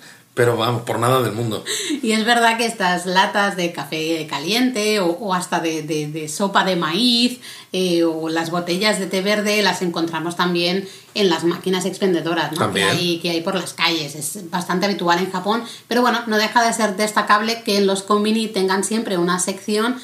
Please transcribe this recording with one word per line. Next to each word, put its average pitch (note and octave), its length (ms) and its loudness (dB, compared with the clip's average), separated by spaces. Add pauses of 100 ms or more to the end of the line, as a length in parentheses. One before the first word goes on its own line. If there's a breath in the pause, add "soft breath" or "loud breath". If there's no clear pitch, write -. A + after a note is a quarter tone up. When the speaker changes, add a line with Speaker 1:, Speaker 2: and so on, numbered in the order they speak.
(360 loud breath)
Speaker 1:
pero A#2+ 200 4
vamos, A2+ 280 0
por A2 160 -4
nada B2+ 220 4
del G#2 120 0
mundo. A2 320 -4 (360 loud breath)
Speaker 2:
Y A3 120 0
es A3 100 2
verdad A#3 340 4
que A#3+ 80 0
estas F3+ 400 0
latas G3 520 2
de F3 160 -2
café D#3 560 -4
caliente G#3 720 0
o, E3+ 60 2
o F3+ 260 -2
hasta F3 260 -2
de, D#3+ 240 -2
de, D3+ 240 -2
de D3+ 220 -8
sopa G3 340 0
de F#3 140 0
maíz, A#3 600 2 (340 loud breath)
eh, F3 320 2
o D#3+ 240 -2
las E3 200 -2
botellas F3+ 500 0
de F#3+ 80 -4
té F#3+ 140 -2
verde G#3 400 0
las F#3 200 0
encontramos E3+ 560 -2
también F3+ 500 0 (260 loud breath)
en G3+ 160 4
las D#3+ 140 0
máquinas F3+ 400 0
expendedoras, E3+ 720 0
¿no? D3 60 -6
Speaker 1:
También. G2 280 0
Speaker 2:
Que - 60 4
hay, F3 260 0
que F3 120 -4
hay E3 100 -2
por F#3 140 -4
las E3+ 180 -6
calles. D#3+ 420 -2
Es E3 340 -8
bastante F#3 360 -2
habitual F3+ 340 0
en F#3 100 -2
Japón, G3+ 340 -2 (260 loud breath)
pero B3 120 2
bueno, A#3 260 2
no G#3+ 100 0
deja A3 280 2
de G#3 60 2
ser G#3 240 0
destacable G#3+ 680 2
que G3+ 140 2
en G3+ 80 4
los F#3+ 180 2
konbini G#3+ 440 2
tengan F#3+ 380 0
siempre A3 320 -2
una F3 220 2
sección G#3+ 640 -2